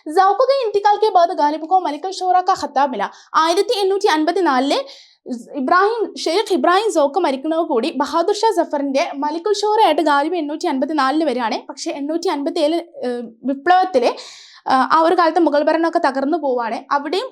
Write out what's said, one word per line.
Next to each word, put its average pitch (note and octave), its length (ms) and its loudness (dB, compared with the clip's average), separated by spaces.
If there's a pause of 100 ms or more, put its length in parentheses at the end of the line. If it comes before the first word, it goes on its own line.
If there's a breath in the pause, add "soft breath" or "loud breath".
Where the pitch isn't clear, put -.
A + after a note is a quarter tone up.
സൗഖ് F#4+ 280 4
കെ C5 280 2
ഇന്തിക്കാൽ G#4 320 2
കെ G#4+ 120 2
ബാദ് F4 200 4
ഗാലിബ് D#4 360 -2
കോ F#4 140 2
മലിക്കുൽ D#4 320 -6
ഷൂറ F#4 280 0
കാ F#4 200 0
ഖത്താബ് C#4+ 320 -2
മില. G3+ 180 -4 (260 loud breath)
ആയിരത്തി F4 420 0
എണ്ണൂറ്റി G4 300 0
അൻപത്തിനാലിലെ D#4 760 0 (680 loud breath)
ഇബ്രാഹിം, F4+ 640 0
ഷെയ്ഖ് G4 360 -2
ഇബ്രാഹിം F4+ 400 2
സൗഖ് C#4+ 260 2
മരിക്കുന്നതോട് D#4 480 -2
കൂടി C#4 280 -2
ബഹാദുർ D#4 400 0
ഷാ G4+ 280 2
സഫറിന്റെ C#4+ 520 -2
മലിക്കുൽ D#4 380 -2
ഷൂറയായിട്ട് G#4 480 2
ഗാലിബ് D4+ 340 2
എണ്ണൂറ്റി D#4 320 -4
അൻപത്തിനാലില് D4 560 0
വരികയാണ്. B3 440 -4
പക്ഷേ D#4 240 -10
എണ്ണൂറ്റി D#4 360 -4
അൻപത്തിയേഴ്, D#4+ 480 0
ഏഹ്, B3 460 -6 (220)
വിപ്ലവത്തില്, F4 680 2 (580 loud breath)
ഏഹ്, C4 220 2
ആ D#4+ 80 4
ഒരു E4 160 4
കാലത്ത് E4+ 240 2
മുഗൾ D4 240 2
ഭരണമൊക്കെ D#4+ 360 0
തകർന്നു C#4 380 -2
പോവാണ്. B3+ 540 -4
അവിടെയും D#4+ 400 -2